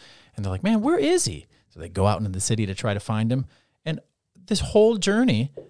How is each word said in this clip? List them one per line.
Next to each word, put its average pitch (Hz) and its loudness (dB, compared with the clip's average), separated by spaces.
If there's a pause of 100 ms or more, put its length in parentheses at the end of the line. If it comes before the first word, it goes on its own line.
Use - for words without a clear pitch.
(360)
and 104 -6
they're 95 -4
like, 95 -4
"Man, 214 2
where 311 2
is 339 2
he?" 73 -8 (220)
So 78 -18
they 78 -10
go 92 2
out 104 2
into 107 -4
the 92 -6
city 110 0
to 95 -4
try 104 -2
to 101 -4
find 110 0
him, 131 0 (400)
and 160 -6 (460)
this 202 0
whole 220 4
journey, 196 0 (180)